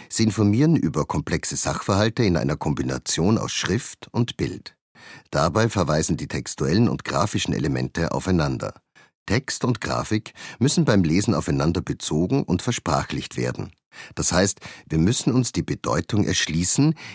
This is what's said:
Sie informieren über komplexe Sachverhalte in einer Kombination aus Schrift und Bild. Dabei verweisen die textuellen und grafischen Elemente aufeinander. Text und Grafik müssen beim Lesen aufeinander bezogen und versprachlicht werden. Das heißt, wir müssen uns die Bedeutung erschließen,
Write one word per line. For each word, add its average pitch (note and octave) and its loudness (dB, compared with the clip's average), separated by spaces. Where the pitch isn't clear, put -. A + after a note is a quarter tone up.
Sie - 0
informieren A2 4
über D#2 0
komplexe D#2+ -4
Sachverhalte A2 0
in F2+ 4
einer C#2+ 0
Kombination C#2+ 0
aus A1 -4
Schrift - -4
und A#2+ -2
Bild. - -6
Dabei E2 2
verweisen D#2+ 0
die D2+ -8
textuellen D2+ 0
und - -4
grafischen F2+ -2
Elemente C2+ -2
aufeinander. C#2 0
Text - -2
und B2 -2
Grafik - -4
müssen D#3 2
beim G#2 4
Lesen F#2+ 2
aufeinander D2+ 0
bezogen - -2
und - 0
versprachlicht C#2 -4
werden. B1 -6
Das - -2
heißt, F#2 2
wir D#2+ 0
müssen F#2+ 2
uns A#2+ 2
die - -2
Bedeutung - -2
erschließen, C3+ 2